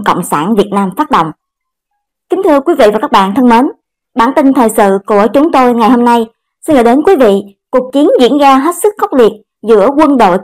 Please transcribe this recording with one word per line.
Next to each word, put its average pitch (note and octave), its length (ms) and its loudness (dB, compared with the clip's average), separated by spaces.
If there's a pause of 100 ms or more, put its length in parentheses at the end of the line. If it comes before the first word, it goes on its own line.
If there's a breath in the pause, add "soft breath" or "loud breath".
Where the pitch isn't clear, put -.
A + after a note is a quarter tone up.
Cộng F3 180 -2
sản E3+ 320 -4
Việt G3+ 160 -2
Nam G3 260 -4
phát D4+ 140 -6
động. E3 200 -2 (1000)
Kính F#4 140 -4
thưa D4+ 160 2
quý D#4 180 -2
vị B3+ 160 2
và A3 60 -4
các C#4 120 -8
bạn G3 240 0
thân B3 140 2
mến, B3 200 2 (460)
bản A#3+ 200 -2
tin C4+ 180 2
thời A#3+ 160 0
sự G3+ 360 0
của G#3 280 0
chúng D4+ 180 0
tôi B3+ 220 2
ngày A3+ 160 0
hôm A#3+ 160 0
nay A#3 200 0 (420)
xin D#4 80 2
gửi A#3+ 80 4
đến A#3+ 220 2
quý G4 100 4
vị G#3 260 2 (280)
cuộc B3+ 240 -4
chiến C#4+ 140 0 (120)
diễn B3+ 180 2
ra C#4 200 2
hết D4+ 260 -2
sức G#4 140 0
khốc G4+ 160 -6
liệt B3 200 2 (280)
giữa G#3+ 360 2
quân D4 200 2
đội F#3+ 260 2